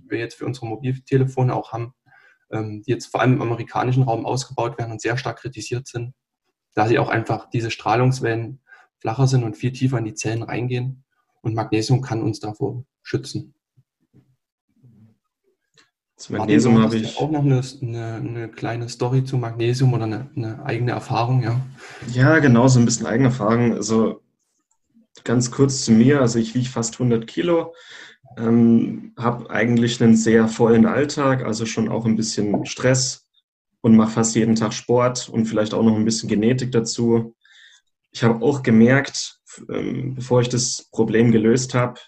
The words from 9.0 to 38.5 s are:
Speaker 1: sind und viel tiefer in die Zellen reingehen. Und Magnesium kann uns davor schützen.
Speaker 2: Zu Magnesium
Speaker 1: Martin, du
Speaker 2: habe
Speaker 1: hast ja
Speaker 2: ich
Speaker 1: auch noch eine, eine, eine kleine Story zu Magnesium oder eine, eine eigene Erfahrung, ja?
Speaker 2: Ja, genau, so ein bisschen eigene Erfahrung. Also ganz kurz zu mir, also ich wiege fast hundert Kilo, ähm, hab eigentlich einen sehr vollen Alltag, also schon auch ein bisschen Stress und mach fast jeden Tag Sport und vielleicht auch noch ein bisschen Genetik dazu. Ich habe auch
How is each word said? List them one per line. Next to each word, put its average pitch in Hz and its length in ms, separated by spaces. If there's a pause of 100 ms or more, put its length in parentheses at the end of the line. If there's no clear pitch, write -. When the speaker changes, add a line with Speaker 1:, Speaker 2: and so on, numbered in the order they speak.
Speaker 1:
sind 127 180
und 107 120
viel 123 160
tiefer 131 260
in 110 60
die 107 100
Zellen 113 280
reingehen. 123 600 (360)
Und 110 140
Magnesium 110 480
kann 113 200
uns 113 180
davor 107 440 (180)
schützen. - 520 (2500)
Speaker 2:
Zu - 160
Magnesium 110 420
Speaker 1:
Martin, 110 160
du 113 60
Speaker 2:
habe - 0
Speaker 1:
hast 110 60
ja - 80
Speaker 2:
ich - 80
Speaker 1:
auch 143 120
noch 147 140
eine, 131 180 (180)
eine, 117 340
eine 117 340
kleine 117 400
Story 127 340
zu 127 140
Magnesium 120 560
oder 113 120
eine, 110 300
eine 110 300
eigene 120 260
Erfahrung, 120 540
ja? 117 160 (520)
Speaker 2:
Ja, 139 280
genau, 127 260
so 127 140
ein 120 60
bisschen - 200
eigene 123 220
Erfahrung. 117 460
Also 110 460 (1040)
ganz 123 300
kurz 131 320
zu 117 80
mir, 131 280
also 117 200
ich 113 160
wiege 127 120
fast - 300
hundert 117 300
Kilo, 170 440 (640)
ähm, 117 800
hab 127 320
eigentlich 117 540
einen 113 140
sehr 113 320
vollen 113 380
Alltag, 135 580
also 110 220
schon 110 220
auch 113 160
ein 110 120
bisschen 104 500
Stress - 640 (500)
und 113 140
mach 110 160
fast 113 240
jeden 110 220
Tag 107 160
Sport 123 560
und 113 180
vielleicht 107 260
auch 113 120
noch 110 100
ein 107 100
bisschen 113 240
Genetik 123 440
dazu. 117 640 (760)
Ich - 140
habe 113 200
auch 131 200